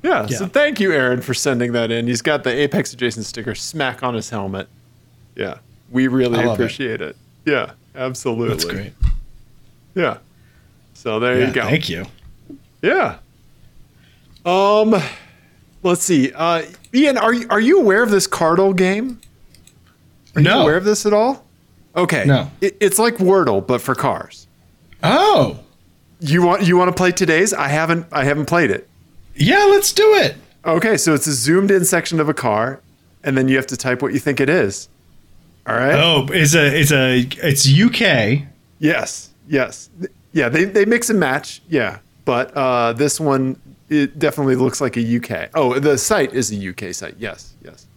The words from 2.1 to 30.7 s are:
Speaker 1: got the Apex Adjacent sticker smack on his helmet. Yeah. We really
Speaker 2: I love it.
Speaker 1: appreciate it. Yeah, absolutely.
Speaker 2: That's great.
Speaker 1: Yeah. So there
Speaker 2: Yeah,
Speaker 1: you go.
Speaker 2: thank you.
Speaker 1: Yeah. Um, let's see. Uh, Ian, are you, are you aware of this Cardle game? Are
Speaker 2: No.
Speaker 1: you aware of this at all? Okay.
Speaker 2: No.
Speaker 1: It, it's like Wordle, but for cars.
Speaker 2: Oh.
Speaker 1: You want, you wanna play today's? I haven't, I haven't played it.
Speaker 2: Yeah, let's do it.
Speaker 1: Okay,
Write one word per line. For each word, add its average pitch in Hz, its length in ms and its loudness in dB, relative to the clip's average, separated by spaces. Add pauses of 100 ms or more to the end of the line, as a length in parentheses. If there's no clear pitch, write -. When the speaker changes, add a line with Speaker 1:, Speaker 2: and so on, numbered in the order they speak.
Speaker 1:
got 147 240 -2
the 131 80 0
Apex 143 400 -2
Adjacent 117 320 -6
sticker 107 300 -10
smack 135 480 -6
on 127 120 -4
his 110 140 -8
helmet. 98 400 -8 (680)
Yeah. - 200 -8 (360)
We 127 180 0
really 123 320 0
Speaker 2:
I 117 40 2
love 117 160 -2
it. - 40 2
Speaker 1:
appreciate 113 360 -6
it. 76 160 -12 (300)
Yeah, 143 240 0 (260)
absolutely. 127 540 -4
Speaker 2:
That's 104 160 -4
great. 95 260 -10 (1000)
Speaker 1:
Yeah. 160 240 -4 (760)
So 110 280 -6
there 123 200 0
Speaker 2:
Yeah, 127 60 2
Speaker 1:
you 127 80 -4
go. 123 80 0
Speaker 2:
thank 135 260 -2
you. 82 160 -10 (800)
Speaker 1:
Yeah. 262 320 -2 (1300)
Um, 208 500 2 (880)
let's 175 200 0
see. 139 320 2
Uh, 165 280 -2 (320)
Ian, 269 240 4
are 220 140 2
you, 240 180 -4
are 208 100 2
you 302 200 4
aware 214 220 4
of 233 80 0
this 196 160 2
Cardle 175 480 2
game? 202 460 -2 (1160)
Are 156 60 4
Speaker 2:
No. 180 140 4
Speaker 1:
you 349 60 2
aware 302 140 4
of 185 80 -2
this 208 220 0
at 208 60 2
all? 226 320 0 (520)
Okay. 165 300 0
Speaker 2:
No. 135 240 2 (100)
Speaker 1:
It, 196 200 -2
it's 202 180 2
like 233 200 2
Wordle, 165 480 2
but 123 140 0
for 131 140 -2
cars. 95 520 -6 (560)
Speaker 2:
Oh. 320 580 2 (600)
Speaker 1:
You 170 220 2
want, 175 240 4
you 175 100 4
wanna 180 160 4
play 180 200 0
today's? 180 420 2
I 143 140 -4
haven't, 165 440 -2
I 147 120 -2
haven't 143 220 0
played 165 240 2
it. - 180 -6 (480)
Speaker 2:
Yeah, 330 340 4
let's 403 220 2
do 427 240 6
it. - 200 0 (280)
Speaker 1:
Okay, 170 320 2